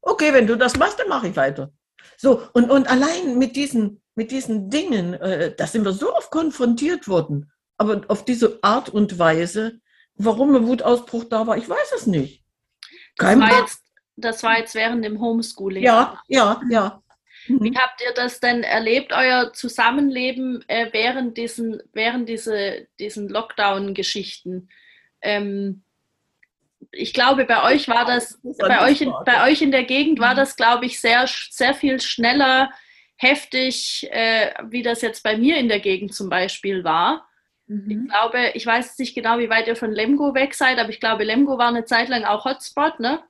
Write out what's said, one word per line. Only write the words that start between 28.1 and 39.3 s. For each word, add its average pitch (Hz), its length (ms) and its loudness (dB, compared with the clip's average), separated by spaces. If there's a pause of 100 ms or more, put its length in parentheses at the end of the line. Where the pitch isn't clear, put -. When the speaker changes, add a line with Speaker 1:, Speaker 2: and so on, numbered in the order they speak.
Speaker 1:
Das 262 160 -14
war 190 100 0
Speaker 2:
bei 226 180 4
Speaker 1:
nicht 262 40 6
Speaker 2:
euch 285 120 2
in, 269 80 -2
Speaker 1:
wahr. - 140 -8
Speaker 2:
bei 247 260 4
euch 302 120 2
in 285 80 2
der 254 140 2
Gegend 269 340 0
war 240 160 4
Speaker 1:
Mhm. - 40 0
Speaker 2:
das, 269 180 0
glaube 240 300 2
ich, - 140 -8
sehr 240 260 4
sch-, - 240 -8
sehr 254 240 0
viel 262 260 0
schneller 262 720 2 (460)
heftig, 262 920 -2
äh, 226 420 0 (160)
wie 233 140 -6
das 233 200 -2
jetzt 226 200 -6
bei 214 140 0
mir 269 220 4
in 247 100 0
der 208 120 0
Gegend 196 340 -4
zum 196 160 -8
Beispiel 185 540 -4
war. 175 440 0 (380)
Speaker 3:
Mhm. 202 220 -8
Speaker 2:
Ich 214 200 -6
glaube, 226 460 0
ich 233 120 -8
weiß 240 200 0
jetzt - 120 -20
nicht 254 160 -6
genau, 233 240 0